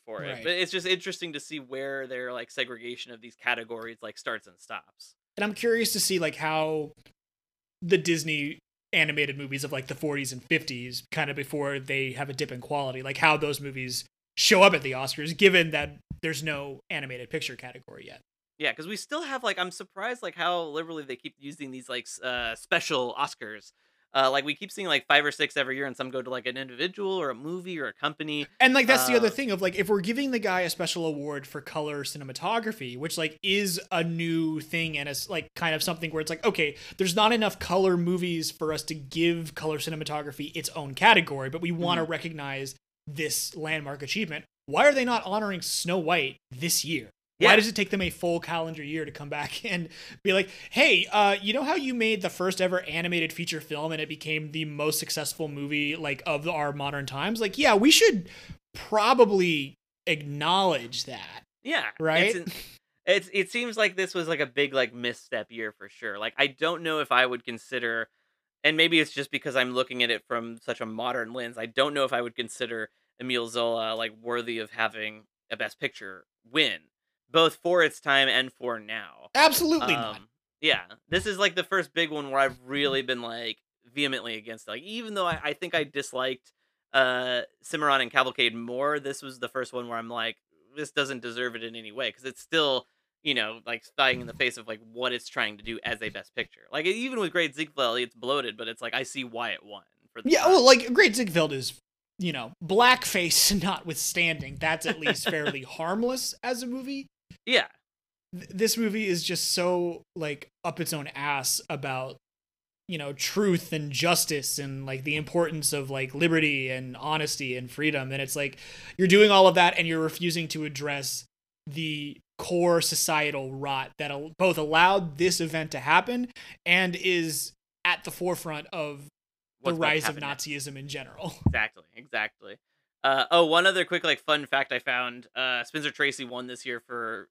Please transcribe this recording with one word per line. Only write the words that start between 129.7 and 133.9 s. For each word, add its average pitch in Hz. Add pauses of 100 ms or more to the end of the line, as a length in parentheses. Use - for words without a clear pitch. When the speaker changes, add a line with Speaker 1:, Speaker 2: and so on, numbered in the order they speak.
Speaker 1:
What's 165
about 160
to 151
Speaker 2:
rise 156
of 151
Speaker 1:
happen 147
next. 139
Speaker 2:
Nazism 143
in 139
general. 147
<laughs> -
Speaker 1:
Exactly, 107 (120)
exactly. 110 (480)
Uh, 135
oh, 170
one 170
other 185
quick, 175